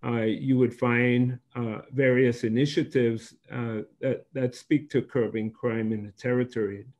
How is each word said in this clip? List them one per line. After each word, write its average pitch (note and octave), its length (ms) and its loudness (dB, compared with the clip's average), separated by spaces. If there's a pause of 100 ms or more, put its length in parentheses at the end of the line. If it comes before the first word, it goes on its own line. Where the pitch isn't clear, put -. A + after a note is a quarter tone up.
uh, A#2 160 0
you B2+ 360 0
would B2 160 4
find, B2 640 2 (160)
uh, A#2 260 -6 (100)
various B2+ 520 2
initiatives, B2 920 0 (160)
uh, A#2 300 -6 (180)
that, C3 340 -4
that B2+ 220 -2
speak D3 340 -2
to B2+ 120 0
curbing A2 500 -2
crime A2+ 400 -2
in G#2+ 120 -4
the G#2 80 -12
territory. A#2 760 -2 (140)